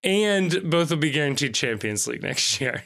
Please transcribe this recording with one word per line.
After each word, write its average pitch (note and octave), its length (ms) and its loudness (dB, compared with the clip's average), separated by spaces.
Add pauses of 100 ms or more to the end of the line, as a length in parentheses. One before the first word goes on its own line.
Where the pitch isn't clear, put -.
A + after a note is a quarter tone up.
And F#3+ 680 2
both E3+ 200 2
will E3 80 0
be D3 120 0
guaranteed C#3 440 0
Champions G#2+ 520 -2
League A#2+ 160 -6
next - 380 -2
year, B2+ 260 -4